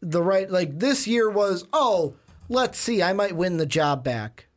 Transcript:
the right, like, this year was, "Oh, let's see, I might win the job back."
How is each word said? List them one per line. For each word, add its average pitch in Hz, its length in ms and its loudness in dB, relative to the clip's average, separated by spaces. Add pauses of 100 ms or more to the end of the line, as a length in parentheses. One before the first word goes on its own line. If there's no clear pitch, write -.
the 170 220 -2
right, 190 260 2
like, 170 300 -2
this 269 300 0
year 226 200 2
was, 196 440 0
"Oh, 202 420 2 (340)
let's 247 300 0
see, 220 240 0
I 180 100 2
might 202 220 -2
win 175 220 -2
the 160 100 0
job 143 380 0
back." 113 420 -6 (100)